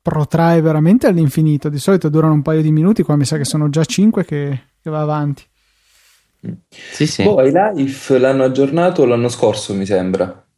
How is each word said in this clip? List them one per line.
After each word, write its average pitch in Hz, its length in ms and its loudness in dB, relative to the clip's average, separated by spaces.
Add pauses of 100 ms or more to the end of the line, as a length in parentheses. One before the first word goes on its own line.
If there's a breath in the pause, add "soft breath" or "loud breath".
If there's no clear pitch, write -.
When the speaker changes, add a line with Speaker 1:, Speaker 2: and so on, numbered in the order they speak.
Speaker 1:
protrae 165 600 0
veramente 160 480 2
all'infinito, 156 600 0
di 147 120 -6
solito 185 280 0
durano 156 260 2
un 147 80 2
paio 160 200 0
di 156 80 0
minuti, 160 320 2
qua 147 140 0
mi 143 80 2
sa 156 140 -2
che 143 60 -6
sono 151 260 -2
già 156 140 0
cinque 202 400 0
che, 143 420 -8 (140)
che - 80 -14
va 156 120 -4
avanti. 151 420 -4 (1040)
Speaker 2:
Mm. 175 60 -10 (160)
Speaker 3:
Sì, - 400 -6
sì. - 160 -4
Speaker 2:
Boh, 190 200 2
iLife 139 720 0
l'hanno 131 260 2
aggiornato 139 600 0
l'anno 120 240 2
scorso, 107 460 -2
mi 98 100 -4
sembra, 92 540 -4 (200)